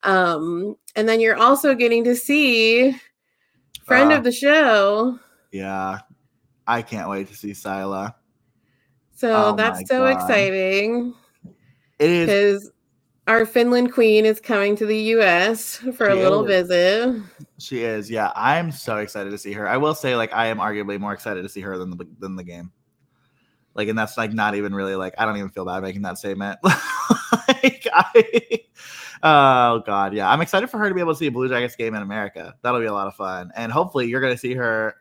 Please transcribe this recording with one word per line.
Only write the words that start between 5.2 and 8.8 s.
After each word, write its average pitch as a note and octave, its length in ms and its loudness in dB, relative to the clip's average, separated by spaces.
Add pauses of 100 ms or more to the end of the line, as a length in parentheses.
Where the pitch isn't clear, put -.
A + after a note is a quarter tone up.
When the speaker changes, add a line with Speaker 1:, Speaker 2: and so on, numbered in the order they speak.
Speaker 2:
Yeah. F#2+ 500 -6 (680)
I A#2 160 -2
can't G2 260 -10
wait G2 200 -6
to G2 80 -20
see G2+ 180 -12
Sila. G2 600 -8 (1000)